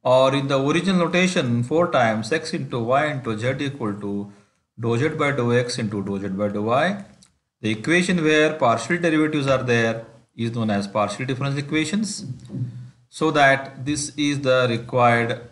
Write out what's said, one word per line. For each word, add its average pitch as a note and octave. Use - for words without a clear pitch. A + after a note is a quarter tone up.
or C3
in C#3+
the C#3
original E3+
notation, E3+
four E3
times A2+
x -
into C3+
y C3
into A#2+
z B2+
equal A2
to G2+
dou A#2
z D3+
by C#3+
dou A#2+
x B2
into G#2
dou G2
z G2+
by G#2
dou G#2
y. D#3
The G#2+
equation E3+
where D3+
partial E3+
derivatives D#3
are C3
there A2+
is A2+
known A2
as G2+
partial G#2+
difference C#3
equations. D#3
So D#3
that C3+
this D3
is C#3+
the B2+
required A#2